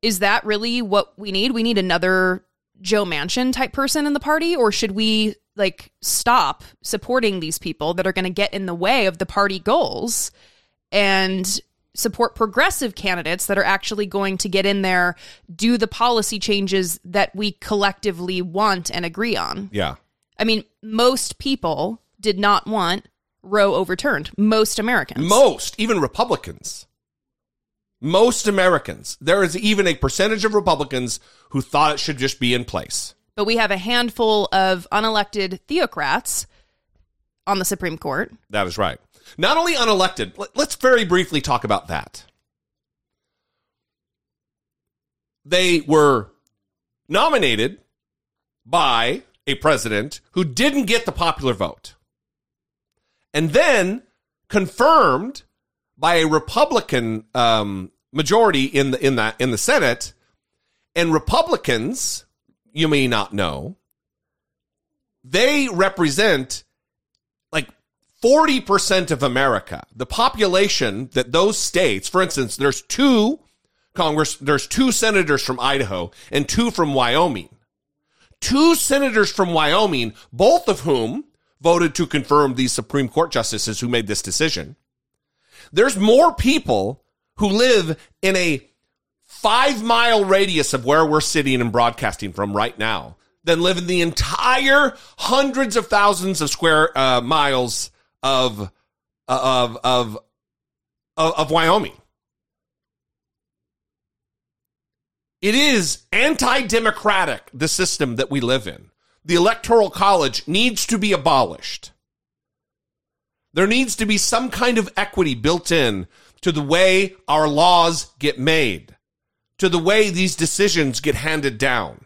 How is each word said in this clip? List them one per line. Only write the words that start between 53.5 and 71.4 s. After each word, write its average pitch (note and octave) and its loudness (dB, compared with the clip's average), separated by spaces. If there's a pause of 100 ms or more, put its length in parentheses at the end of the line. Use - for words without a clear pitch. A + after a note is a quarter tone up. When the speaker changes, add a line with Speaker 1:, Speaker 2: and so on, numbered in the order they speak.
Speaker 2:
then A3+ 2 (460)
confirmed A3 2 (540)
by E3+ 2
a E3 2
Republican, D3+ 0 (100)
um, G#2+ 0 (200)
majority D#3 2
in C#3 0
the, C3 -2
in C3+ 2
that, A2 -2
in B2+ 0
the A2 -2
Senate. D3 0 (840)
And E3+ 0
Republicans, E3+ -2 (480)
you D#3 0
may C#3+ 2
not A2 -2
know, F2+ -6 (1500)
they B3+ 2
represent, F3 0 (880)
like, D#3 -4 (520)
forty C#4 4
percent F#3 0
of C3 -2
America, B2 -2 (100)
the B2 -8
population F#3+ 0
that B2 -2
those F#3+ 2